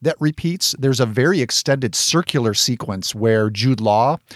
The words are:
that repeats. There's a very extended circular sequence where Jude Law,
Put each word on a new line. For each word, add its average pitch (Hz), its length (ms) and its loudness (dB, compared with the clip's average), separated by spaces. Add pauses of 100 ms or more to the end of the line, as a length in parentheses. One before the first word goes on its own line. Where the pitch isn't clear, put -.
that 156 180 -2
repeats. 170 580 -2
There's 131 220 2
a 127 60 2
very 127 340 2
extended 131 560 -2
circular 135 580 0
sequence 101 640 -4
where 110 340 2
Jude 110 300 0
Law, 110 380 2 (180)